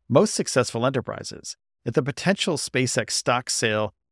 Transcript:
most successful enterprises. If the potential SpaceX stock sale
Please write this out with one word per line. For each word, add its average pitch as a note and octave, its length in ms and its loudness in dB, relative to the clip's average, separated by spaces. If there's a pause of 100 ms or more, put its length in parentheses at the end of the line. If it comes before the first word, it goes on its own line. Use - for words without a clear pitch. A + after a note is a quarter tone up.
most E3 260 4
successful B2 520 0
enterprises. - 720 -6 (260)
If A#2 100 -4
the D#3 80 2
potential D#3+ 540 0
SpaceX B2+ 560 -2
stock - 380 0
sale G#2+ 440 0 (180)